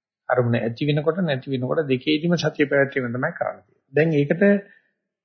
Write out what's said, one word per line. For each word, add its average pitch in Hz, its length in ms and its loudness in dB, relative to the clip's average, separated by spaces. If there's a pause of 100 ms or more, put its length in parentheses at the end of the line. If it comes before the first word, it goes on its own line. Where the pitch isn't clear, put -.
(280)
අරමුණ 120 280 2
ඇති 117 280 -4
වෙනකොට 151 340 0
නැති 139 300 -2
වෙනකොට 139 360 -2
දෙකේදීම 151 500 0
සතිය 151 320 0
පැවැත්වීම 139 400 0
තමයි 127 260 -4
කරන්න - 260 -6
තියෙන්නේ. - 340 -20
දැන් 151 180 4
ඒකට 156 320 2 (840)